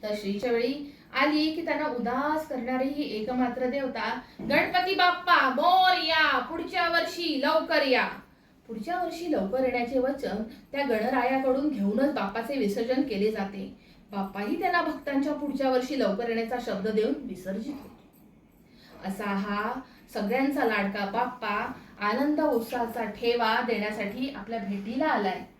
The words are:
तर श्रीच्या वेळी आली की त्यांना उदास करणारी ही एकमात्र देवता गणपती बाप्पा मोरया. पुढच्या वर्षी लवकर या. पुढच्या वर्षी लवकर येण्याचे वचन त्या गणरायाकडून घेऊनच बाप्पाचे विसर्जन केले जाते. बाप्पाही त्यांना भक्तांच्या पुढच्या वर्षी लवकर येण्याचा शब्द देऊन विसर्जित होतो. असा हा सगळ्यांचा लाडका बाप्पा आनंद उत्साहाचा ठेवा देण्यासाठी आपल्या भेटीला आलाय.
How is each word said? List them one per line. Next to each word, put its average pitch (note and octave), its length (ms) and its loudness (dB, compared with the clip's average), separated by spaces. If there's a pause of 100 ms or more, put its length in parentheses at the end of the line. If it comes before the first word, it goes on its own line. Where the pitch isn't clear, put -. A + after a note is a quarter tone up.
तर G#3+ 180 -2
श्रीच्या G3+ 300 -2
वेळी C4 440 0 (260)
आली D4+ 300 4
की D#4+ 140 -4
त्यांना D4+ 220 0
उदास C4+ 600 -2
करणारी B3+ 400 -2
ही C#4 340 -4
एकमात्र B3 480 0
देवता B3 500 -4 (220)
गणपती F4+ 540 2
बाप्पा F4 540 4
मोरया. F4+ 540 4 (600)
पुढच्या F4 240 0
वर्षी E4 520 0
लवकर D#4 460 4
या. G#3+ 200 4 (600)
पुढच्या E4+ 360 -4
वर्षी E4 280 -4
लवकर G3+ 280 0
येण्याचे B3 400 0
वचन A3+ 440 0 (280)
त्या C#4 140 -2
गणरायाकडून C4 840 2
घेऊनच A3 440 2
बाप्पाचे A3+ 440 -4
विसर्जन A#3 440 0
केले G#3 300 0
जाते. G3 480 -6 (320)
बाप्पाही G3+ 480 -4
त्यांना F4+ 220 2
भक्तांच्या C#4+ 520 -2
पुढच्या C#4 360 0
वर्षी B3+ 300 2
लवकर G#3 280 0
येण्याचा A3+ 280 -2 (100)
शब्द F#3+ 220 -4
देऊन A3 300 2
विसर्जित G3+ 560 -8
होतो. - 1400 -16
असा G3 140 -6
हा G#3 560 -2 (340)
सगळ्यांचा C4 520 2
लाडका G3+ 400 0
बाप्पा A3+ 680 -2 (280)
आनंद C#4 420 2
उत्साहाचा A#3 600 0
ठेवा A#3 580 0
देण्यासाठी G#3+ 720 -4
आपल्या A3 240 -8
भेटीला G3+ 480 -2
आलाय. G#3 340 0 (180)